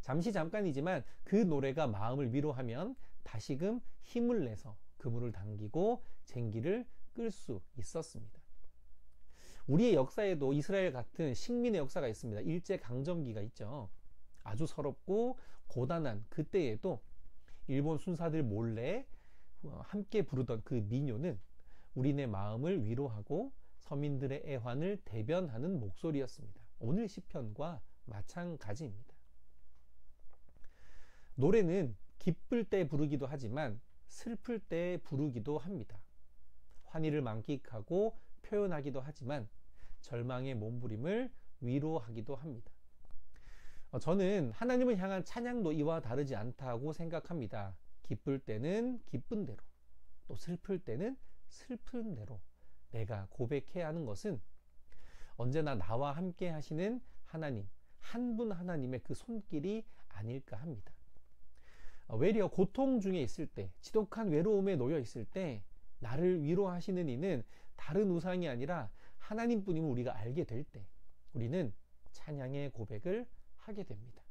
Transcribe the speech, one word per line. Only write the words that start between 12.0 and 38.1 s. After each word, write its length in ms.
있습니다. 320
일제강점기가 1040
있죠. 480
아주 240
서럽고 720
고단한 640
그때에도 720
일본 320
순사들 440
몰래, 640
어, 220
함께 380
부르던 420
그 100
민요는 640
우리네 320
마음을 580
위로하고 680
서민들의 680
애환을 580
대변하는 720
목소리였습니다. 840
오늘 280
시편과 720
마찬가지입니다. 1080
노래는 640
기쁠 460
때 240
부르기도 380
하지만 540
슬플 500
때 460
부르기도 540
합니다. 420
환희를 380
만끽하고 960